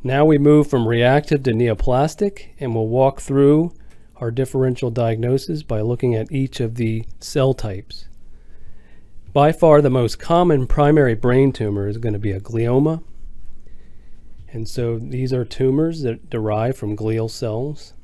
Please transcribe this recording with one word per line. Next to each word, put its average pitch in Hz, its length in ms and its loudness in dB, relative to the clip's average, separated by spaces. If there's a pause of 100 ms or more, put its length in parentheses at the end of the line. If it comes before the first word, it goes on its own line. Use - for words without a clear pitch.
Now 135 220 2
we 156 140 6
move 147 280 8
from 117 220 0
reactive 131 560 2
to 127 80 2
neoplastic, 127 960 0 (100)
and 120 160 -4
we'll 110 140 0
walk 135 320 2
through 143 520 4 (440)
our 117 140 -4
differential 127 600 -2
diagnosis 120 720 -2
by 110 180 -4
looking 120 340 0
at 110 180 -4
each 135 260 -4
of 113 160 -4
the 113 300 -4 (160)
cell 131 340 0
types. - 540 -8 (1200)
By 147 200 4
far 151 280 6
the 143 80 2
most 123 300 0
common 170 480 2
primary 147 480 4
brain 127 380 2
tumor 101 340 -4
is 104 120 -4
gonna 110 200 -2
be 101 140 -2
a 95 80 -4
glioma. 123 640 0 (1500)
And 110 160 -8
so 117 300 -4
these 127 340 -4
are 123 120 -2
tumors 147 580 0
that 117 260 -6
derive 110 480 -2
from 104 200 -6
glial 110 340 -2
cells 123 720 -8